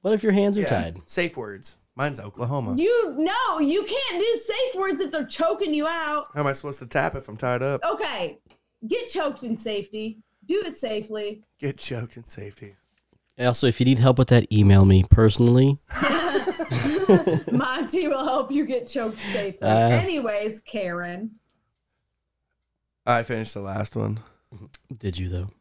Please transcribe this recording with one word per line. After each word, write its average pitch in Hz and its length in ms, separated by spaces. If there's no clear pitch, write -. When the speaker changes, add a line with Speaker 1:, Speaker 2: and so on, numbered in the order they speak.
Speaker 1:
What 202 120
if 208 100
your 208 100
hands 202 240
are 208 40
Speaker 2:
Yeah. 156 60
Speaker 1:
tied? 90 380
Speaker 2:
Safe 170 320
words. 104 400
Mine's 139 240
Oklahoma. 120 560
Speaker 3:
You, 381 420
no, 370 420
you 320 260
can't 440 360
do 453 160
safe 453 380
words 381 240
if 302 120
they're 302 140
choking 330 480
you 302 140
out. 302 460
Speaker 2:
How 147 80
am 143 60
I 139 40
supposed 139 280
to 127 80
tap 147 280
if 131 140
I'm 135 80
tied 123 260
up? 139 160
Speaker 3:
Okay. 359 500
Get 480 200
choked 311 360
in 226 120
safety. 214 600
Do 392 200
it 320 120
safely. 214 680
Speaker 2:
Get 139 180
choked 117 400
in 117 100
safety. 101 480
Speaker 1:
Also, 123 280
if 120 120
you 127 60
need 127 140
help 127 180
with 127 100
that, 120 240
email 98 320
me 95 260
personally. 120 720
Speaker 3:
<laughs> 302 1600
Monty 277 580
will 269 160
help 262 260
you 285 140
get 240 240
choked 220 300
safely. 196 300
Speaker 1:
Uh, 113 280
Speaker 3:
Anyways, 214 720
Karen. 180 720
Speaker 2:
I 117 180
finished 110 300
the 101 80
last 98 340
one. 110 240
Speaker 1:
Did 95 220
you, 92 120
though? 92 200